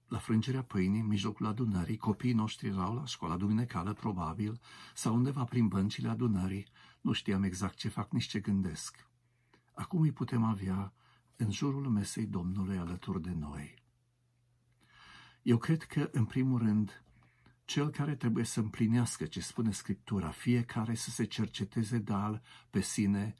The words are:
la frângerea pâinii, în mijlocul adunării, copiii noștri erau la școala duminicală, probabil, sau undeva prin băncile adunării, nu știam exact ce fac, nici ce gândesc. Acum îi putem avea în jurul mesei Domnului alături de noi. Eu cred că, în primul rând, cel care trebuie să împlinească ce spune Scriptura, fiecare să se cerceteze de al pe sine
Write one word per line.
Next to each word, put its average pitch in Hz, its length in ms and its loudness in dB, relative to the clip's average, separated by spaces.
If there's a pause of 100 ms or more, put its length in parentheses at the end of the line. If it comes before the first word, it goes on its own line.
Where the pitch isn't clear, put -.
la 120 120 -4
frângerea 127 440 2
pâinii, 98 380 2
în 113 60 -2
mijlocul 104 400 0
adunării, 107 500 0
copiii 117 360 0
noștri 110 360 0
erau 95 260 0
la 143 100 -4
școala 85 320 -4
duminicală, 104 560 0
probabil, 104 680 -4 (340)
sau 113 200 0
undeva 127 300 2
prin 120 240 4
băncile 101 400 0
adunării, 101 580 0 (340)
nu - 120 0
știam 98 300 0
exact 92 340 -2
ce - 120 -6
fac, - 240 -4
nici 120 140 0
ce - 140 -2
gândesc. 92 680 -2 (680)
Acum - 260 -2
îi 156 120 4
putem 120 300 -2
avea 98 500 0 (440)
în 110 140 0
jurul 139 380 -2
mesei 104 380 0
Domnului 95 520 -2
alături 90 440 -4
de 90 100 -6
noi. 73 420 -8 (1700)
Eu 117 160 6
cred 160 240 2
că, - 300 -2
în 123 120 2
primul 131 340 2
rând, 107 460 2 (600)
cel 147 260 0
care 147 240 -2
trebuie 120 300 0
să - 160 -2
împlinească 113 640 2
ce 82 160 -6
spune - 300 -2
Scriptura, 95 600 -2
fiecare 120 640 0
să - 160 -6
se 120 140 -2
cerceteze 110 720 -2
de 104 140 -2
al 107 300 -2 (280)
pe 101 100 2
sine 101 600 0